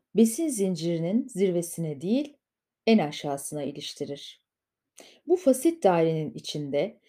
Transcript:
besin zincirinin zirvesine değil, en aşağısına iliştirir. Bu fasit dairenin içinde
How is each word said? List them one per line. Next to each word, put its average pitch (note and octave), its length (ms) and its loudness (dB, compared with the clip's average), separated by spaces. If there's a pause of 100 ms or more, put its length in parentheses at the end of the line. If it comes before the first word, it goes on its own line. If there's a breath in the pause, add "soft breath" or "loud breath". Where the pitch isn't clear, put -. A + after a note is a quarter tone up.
(160)
besin A3+ 320 4
zincirinin F#3 800 0
zirvesine E3+ 720 -2
değil, A#3 360 -2 (500)
en A3+ 120 6
aşağısına D3 640 -4
iliştirir. C#3+ 840 -10 (800 loud breath)
Bu E4+ 100 4
fasit E4 480 2
dairenin E3 500 2
içinde D3+ 760 -6